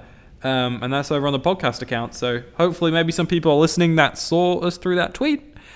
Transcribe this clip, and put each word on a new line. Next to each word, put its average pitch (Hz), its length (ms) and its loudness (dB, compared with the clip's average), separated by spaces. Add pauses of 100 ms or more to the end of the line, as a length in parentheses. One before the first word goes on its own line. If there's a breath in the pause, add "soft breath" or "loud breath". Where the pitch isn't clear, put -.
(420 loud breath)
Um, 123 400 -2
and 127 100 -4
that's 139 180 -2
over 143 160 0
on 143 80 0
the 131 60 -2
podcast 160 420 -2
account. 117 320 -6
So 120 280 -4 (140)
hopefully 170 340 2
maybe 165 220 2
some 170 140 -2
people 165 260 2
are 143 60 4
listening 165 380 4
that 143 200 2
saw 175 440 0
us 175 180 -4
through 180 180 -2
that - 160 -2
tweet. 285 300 -2 (340 loud breath)